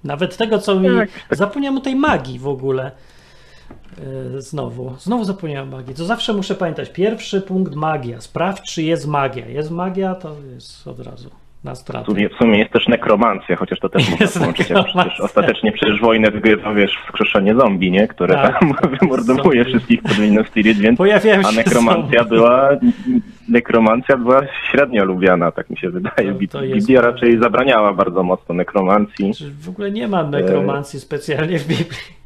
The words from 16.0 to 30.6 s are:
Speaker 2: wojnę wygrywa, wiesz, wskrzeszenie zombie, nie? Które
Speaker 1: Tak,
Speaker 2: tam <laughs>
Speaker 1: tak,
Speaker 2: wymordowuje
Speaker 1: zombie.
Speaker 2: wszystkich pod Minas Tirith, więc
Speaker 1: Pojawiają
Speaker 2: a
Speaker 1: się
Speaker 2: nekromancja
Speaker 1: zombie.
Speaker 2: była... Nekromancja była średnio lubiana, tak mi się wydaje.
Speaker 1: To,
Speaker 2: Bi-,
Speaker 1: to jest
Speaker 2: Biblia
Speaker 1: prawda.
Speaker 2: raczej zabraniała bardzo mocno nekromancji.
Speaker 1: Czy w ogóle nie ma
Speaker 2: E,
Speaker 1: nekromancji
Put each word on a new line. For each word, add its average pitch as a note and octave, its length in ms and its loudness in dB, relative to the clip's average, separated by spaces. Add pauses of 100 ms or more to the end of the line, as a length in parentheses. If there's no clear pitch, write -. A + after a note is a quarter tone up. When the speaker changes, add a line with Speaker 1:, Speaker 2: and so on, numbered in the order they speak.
Speaker 2:
wojnę A2+ 300 4
wygrywa, G#2+ 420 2
wiesz, G2+ 180 2 (160)
wskrzeszenie G#2+ 480 0
zombie, G2 360 2
nie? G2+ 160 2
Które - 280 0
Speaker 1:
Tak, C3+ 240 2
Speaker 2:
tam D3 140 4
<laughs> - 80 -2
Speaker 1:
tak, C3+ 180 -2
Speaker 2:
wymordowuje C3 640 2
Speaker 1:
zombie. B2+ 100 -2
Speaker 2:
wszystkich A#2 280 2
pod G2+ 180 0
Minas G#2+ 320 2
Tirith, G#2+ 280 2
więc A2+ 180 4
Speaker 1:
Pojawiają G3+ 420 4
Speaker 2:
a G3 120 2
Speaker 1:
się - 60 0
Speaker 2:
nekromancja B2 640 2
Speaker 1:
zombie. A#2 160 0
Speaker 2:
była... B2 340 6 (800)
Nekromancja A#2 680 2
była B2+ 240 4 (300)
średnio B2+ 340 0
lubiana, F2+ 460 2
tak - 180 -10
mi - 80 -10
się F#2 120 -6
wydaje. F#2 440 -4
Speaker 1:
To, - 60 -8
Speaker 2:
Bi-, G3 80 -4
Speaker 1:
to C#3+ 160 -8
jest C3 240 -2
Speaker 2:
Biblia B2+ 140 6
Speaker 1:
prawda. A#2+ 200 2
Speaker 2:
raczej A#2 180 6
zabraniała A2+ 540 2
bardzo F#2 300 0
mocno F2+ 320 -2
nekromancji. G2 800 0
Speaker 1:
Czy C#3+ 180 -12
w D3 180 -16
ogóle G3+ 220 -8
nie A3+ 160 -6
ma F#3+ 140 0
Speaker 2:
E, D#3 60 -2
Speaker 1:
nekromancji C#3 720 -2